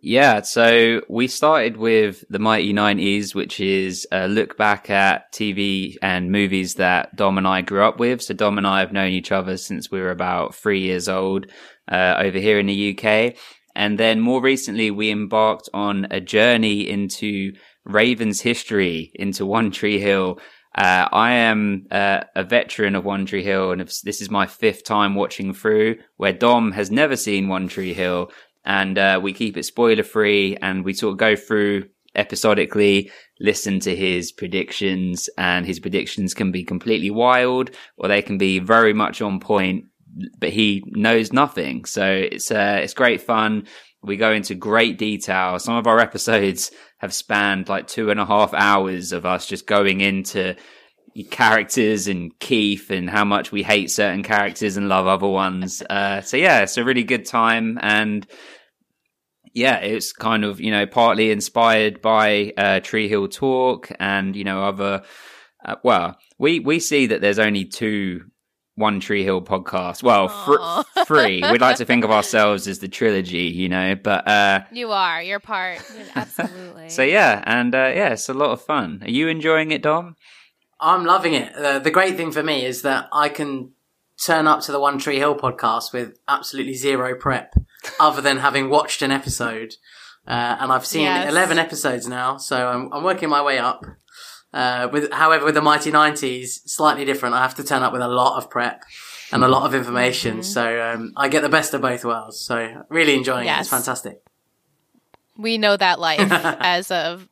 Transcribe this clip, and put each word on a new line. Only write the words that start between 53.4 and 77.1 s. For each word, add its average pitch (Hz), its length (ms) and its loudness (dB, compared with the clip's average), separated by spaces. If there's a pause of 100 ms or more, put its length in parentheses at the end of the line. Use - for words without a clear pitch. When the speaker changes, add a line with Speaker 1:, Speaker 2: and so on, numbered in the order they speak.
Speaker 1:
we 101 120 -4
hate 104 280 2
certain 98 320 0
characters 101 540 0
and 101 120 -2
love 95 180 2
other 95 200 2
ones. 92 600 -2
<laughs> - 80 -6
Uh, 98 260 -2
so - 140 -8
yeah, 151 260 4
it's 98 160 -2
a 120 60 -2
really 123 200 0
good 120 220 -2
time. 113 560 0
And 104 460 0 (1300)
yeah, 120 240 2
it's 101 340 -4
kind 110 320 -2
of, 101 160 -6
you 107 120 -2
know, 101 140 2
partly 110 460 4
inspired 110 720 2
by, 107 560 2
uh, 98 240 4
Tree 107 260 -2
Hill 101 220 0
Talk 127 600 0 (100)
and, 95 360 2
you 101 80 -8
know, 98 200 -2
other, 98 400 -2 (600)
uh, 110 200 -8
well, 92 340 2 (200)
we, 156 220 2
we 151 200 0
see 143 280 2
that 107 140 0
there's 101 180 2
only 104 260 2
two 98 600 -4 (500)
one 107 240 0
Tree 101 240 -2
Hill 95 180 0
podcast. 92 640 -6
Well, 101 240 4
fr-, 139 320 2
Speaker 2:
Aw. 170 240 -2
<laughs> - 240 -2
Speaker 1:
free. 107 340 2 (100)
We'd - 100 4
like 127 160 4
to 120 80 -6
think 120 180 2
of 110 80 2
ourselves 104 560 2
as 95 120 -6
the 98 100 -10
trilogy, 104 560 0
you 87 240 -4
know, 92 260 0
but, 98 320 -2
uh, 101 340 4 (100)
Speaker 2:
You 233 200 -8
are. 175 320 -2
You're 196 160 -6
part. 185 400 -8 (200)
Speaker 3:
<laughs> 208 160 -16
Absolutely. 175 760 -10
Speaker 1:
So, 165 140 -4
yeah, 143 420 4